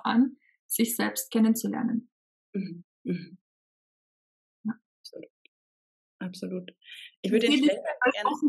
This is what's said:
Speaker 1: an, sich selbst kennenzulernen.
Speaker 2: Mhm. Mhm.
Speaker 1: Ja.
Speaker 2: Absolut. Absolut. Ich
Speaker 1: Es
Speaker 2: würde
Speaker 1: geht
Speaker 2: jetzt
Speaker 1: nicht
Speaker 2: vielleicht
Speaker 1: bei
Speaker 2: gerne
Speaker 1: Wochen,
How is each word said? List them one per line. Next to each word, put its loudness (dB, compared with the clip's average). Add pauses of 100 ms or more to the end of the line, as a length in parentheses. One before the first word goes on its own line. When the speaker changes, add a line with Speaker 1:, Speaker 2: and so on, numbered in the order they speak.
Speaker 1:
an, 2 (280)
sich 0
selbst -2
kennenzulernen. 2 (440)
Speaker 2:
Mhm. -8 (200)
Mhm. -6 (1300)
Speaker 1:
Ja. -4 (300)
Speaker 2:
Absolut. -16 (960)
Absolut. -8 (520)
Ich -2
Speaker 1:
Es -2
Speaker 2:
würde 4
Speaker 1:
geht 4
Speaker 2:
jetzt 4
Speaker 1:
nicht 6
Speaker 2:
vielleicht -6
Speaker 1:
bei 4
Speaker 2:
gerne 0
Speaker 1:
Wochen, 0